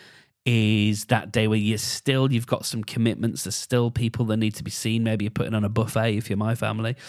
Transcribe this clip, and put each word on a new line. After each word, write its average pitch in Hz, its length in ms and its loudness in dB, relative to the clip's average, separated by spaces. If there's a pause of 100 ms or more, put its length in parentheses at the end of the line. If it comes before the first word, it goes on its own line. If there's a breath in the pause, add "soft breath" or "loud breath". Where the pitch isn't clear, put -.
(460 loud breath)
is 107 600 4
that 107 260 0
day 110 160 2
where 107 100 2
you're 107 220 0
still, 135 520 0
you've 117 140 0
got - 220 -4
some 110 160 -4
commitments, 113 600 -2
there's - 120 -6
still 120 340 0
people 117 360 -2
that 110 120 0
need 110 160 0
to - 100 -12
be 110 60 -6
seen, 113 340 -2
maybe 110 220 0
you're 107 60 -4
putting - 240 -2
on 107 100 2
a 101 40 0
buffet 113 460 2
if 107 140 -4
you're 98 80 -2
my 110 160 0
family, 110 420 -4 (140 loud breath)